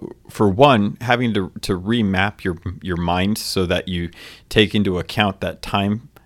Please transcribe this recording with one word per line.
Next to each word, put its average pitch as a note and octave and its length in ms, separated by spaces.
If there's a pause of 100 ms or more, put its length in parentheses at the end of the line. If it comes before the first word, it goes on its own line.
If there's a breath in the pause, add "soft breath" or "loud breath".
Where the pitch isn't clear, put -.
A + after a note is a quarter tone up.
(300)
for G#2+ 180
one, G#2+ 520
having A#2+ 340
to, F#2+ 180 (100)
to F#2+ 160
remap G2 640
your, - 120 (260)
your F2+ 140
mind F2+ 420
so - 280
that F2 220
you F2 220 (380 loud breath)
take G#2+ 260
into F#2+ 240
account G2 420
that F#2 220
time G#2 460 (180)